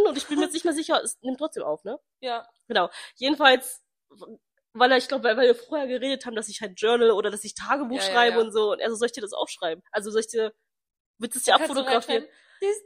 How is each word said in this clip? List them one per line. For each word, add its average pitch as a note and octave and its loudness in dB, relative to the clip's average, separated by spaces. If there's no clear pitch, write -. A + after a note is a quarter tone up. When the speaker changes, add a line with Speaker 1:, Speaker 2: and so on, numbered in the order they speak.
Speaker 1:
und C#4+ 0
ich C#4 -8
bin D4 -2
mir D4+ 2
jetzt F4+ -6
nicht E4 -6
mehr E4+ 0
sicher, D#4 -2
es - -8
nimmt C4 -6
trotzdem D4 -8
auf, D3+ -6
ne? B3 -10
Speaker 2:
Ja. A#3+ -8
Speaker 1:
Genau. G3 0
Jedenfalls, C4+ 4
weil B3 4
er, B3+ 6
ich B3 -4
glaub, C4+ -4
weil, A3 4
weil B3 4
wir A#3+ 6
vorher C#4+ -6
geredet B3+ -4
haben, A3+ -8
dass G#3+ -8
ich G3+ -14
halt F#3+ -12
journal A#3 4
oder G3+ 2
dass G#3 -10
ich G#3+ -12
Tagebuch C4 -4
Speaker 2:
Ja, G3 -2
ja, G3 0
Speaker 1:
schreibe A#3+ 4
Speaker 2:
ja. - 4
Speaker 1:
und A3 0
so. G#3+ 0
Und - -4
er A3+ -2
so, A3+ -6
"Soll A#3 -2
ich B3 -2
dir - -12
das G3 -10
aufschreiben? F3 -6
Also G#3+ -6
soll G#3+ 0
ich A3 -4
dir, A3 -4
willst A3+ -8
du - -6
es - -8
dir - 4
Speaker 2:
Dann - 8
kannst D4 -2
du C4+ -2
Speaker 1:
abfotografieren?" B3+ 0
Speaker 2:
reinschreiben, - -16
"Das, G4+ -2